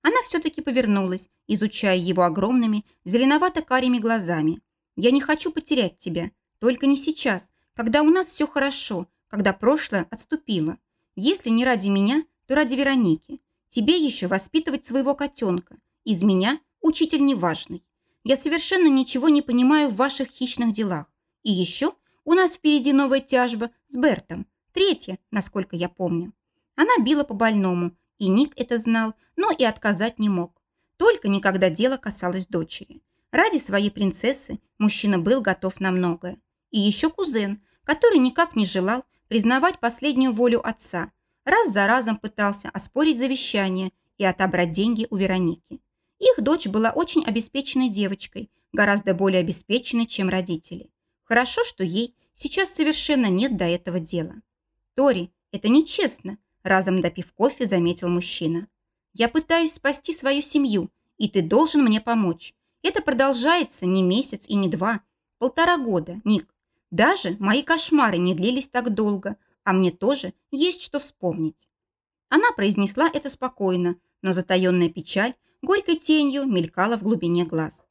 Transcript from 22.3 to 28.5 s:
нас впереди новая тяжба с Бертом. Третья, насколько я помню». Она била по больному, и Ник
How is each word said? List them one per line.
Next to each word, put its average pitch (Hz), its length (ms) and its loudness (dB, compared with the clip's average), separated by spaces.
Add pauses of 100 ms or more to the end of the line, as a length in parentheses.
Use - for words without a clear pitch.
нас 359 200 4
впереди 294 380 2
новая 269 300 4
тяжба 240 500 -2 (160)
с 285 100 -14
Бертом. 220 500 -2 (240)
Третья, 349 460 -2 (140)
насколько 190 440 -6
я 175 140 -4
помню». 175 440 -4 (420)
Она 370 280 4
била 285 200 2
по 240 100 -6
больному, 190 580 0 (260)
и 196 100 -2
Ник 240 280 2